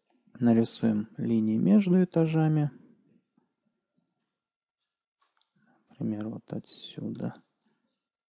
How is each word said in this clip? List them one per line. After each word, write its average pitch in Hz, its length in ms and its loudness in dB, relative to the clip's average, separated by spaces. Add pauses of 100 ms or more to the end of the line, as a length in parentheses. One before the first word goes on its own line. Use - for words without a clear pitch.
(400)
нарисуем 113 800 0
линии 113 400 0
между 185 440 4
этажами. 156 720 0 (3250)
Например, 107 400 -8
вот - 240 -14
отсюда - 800 -12 (960)